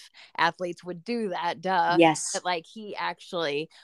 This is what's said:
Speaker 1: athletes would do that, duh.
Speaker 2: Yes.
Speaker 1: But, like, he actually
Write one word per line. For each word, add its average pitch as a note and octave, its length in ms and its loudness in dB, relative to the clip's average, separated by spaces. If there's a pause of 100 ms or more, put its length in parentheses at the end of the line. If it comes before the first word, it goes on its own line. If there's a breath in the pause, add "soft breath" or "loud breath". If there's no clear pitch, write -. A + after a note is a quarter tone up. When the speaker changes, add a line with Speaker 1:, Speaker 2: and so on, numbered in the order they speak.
(360 loud breath)
Speaker 1:
athletes F3 480 -2
would F3+ 180 -12
do A3+ 280 -4
that, E3 320 -4
duh. F3 360 2
Speaker 2:
Yes. D#3+ 360 6
Speaker 1:
But, F#3+ 100 -4
like, F3 220 -2
he G#3+ 280 -14
actually E3 760 -4 (140 soft breath)